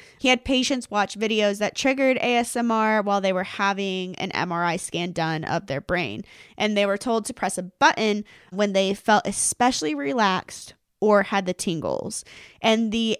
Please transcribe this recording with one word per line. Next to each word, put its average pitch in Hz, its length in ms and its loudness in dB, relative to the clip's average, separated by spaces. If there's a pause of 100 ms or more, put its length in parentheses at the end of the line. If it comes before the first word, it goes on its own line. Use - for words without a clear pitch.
(200)
He 269 80 2
had 254 160 4
patients 254 480 -2
watch 202 260 -2
videos 214 400 0
that 208 160 -2
triggered 262 440 2
A 240 180 2
S 233 180 0
M 240 160 0
R 214 320 2
while 202 180 2
they 190 120 2
were 185 100 0
having 190 760 -2
an 185 140 -4
M 170 220 -2
R 170 120 0
I 170 120 0
scan 175 340 -6
done 160 320 -2
of 165 240 -4
their 143 140 -4
brain. 170 420 -4 (340)
And 214 200 0
they 202 100 4
were 202 120 0
told 226 260 -2
to - 100 -8
press - 240 -4
a 185 60 -6
button 208 600 2 (260)
when 202 240 0
they 190 200 2
felt 208 320 2
especially 254 680 0
relaxed 262 840 -2 (260)
or 208 240 6
had 196 220 -2
the 180 60 -2
tingles. 160 720 -4 (360)
And 220 320 2
the 226 280 0